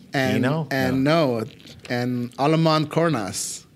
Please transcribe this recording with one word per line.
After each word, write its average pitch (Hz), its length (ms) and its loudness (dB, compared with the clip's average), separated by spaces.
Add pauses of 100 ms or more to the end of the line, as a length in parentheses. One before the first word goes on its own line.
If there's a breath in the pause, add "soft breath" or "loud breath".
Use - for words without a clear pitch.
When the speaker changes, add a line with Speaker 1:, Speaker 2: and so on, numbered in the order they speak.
(140)
Speaker 1:
And, 131 300 0
Speaker 2:
Pinot? 143 280 0
Speaker 1:
and 131 340 0
Speaker 2:
No. 143 340 2
Speaker 1:
no, 110 60 -4 (440)
and 123 460 -4
Alemán 156 520 2
Cornas. 143 760 -2 (120)